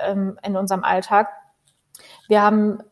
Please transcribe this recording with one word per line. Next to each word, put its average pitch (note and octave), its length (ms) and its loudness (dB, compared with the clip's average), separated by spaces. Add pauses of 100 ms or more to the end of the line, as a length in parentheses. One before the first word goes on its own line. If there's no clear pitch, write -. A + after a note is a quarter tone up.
ähm, G3 400 -4
in G3+ 120 -4
unserem F#3+ 280 -4
Alltag. F#3+ 440 0 (1000)
Wir G#3 140 4
haben G#3 380 2 (120)